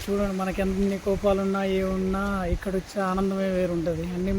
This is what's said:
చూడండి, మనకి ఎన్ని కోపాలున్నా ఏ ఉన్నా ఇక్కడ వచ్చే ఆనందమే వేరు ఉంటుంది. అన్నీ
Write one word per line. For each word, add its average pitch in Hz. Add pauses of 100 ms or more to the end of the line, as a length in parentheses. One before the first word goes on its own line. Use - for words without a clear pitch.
చూడండి, 202
మనకి 190
ఎన్ని 196
కోపాలున్నా 196 (160)
ఏ - (180)
ఉన్నా 190 (320)
ఇక్కడ 190
వచ్చే 190 (120)
ఆనందమే 190
వేరు 180
ఉంటుంది. 165 (120)
అన్నీ 185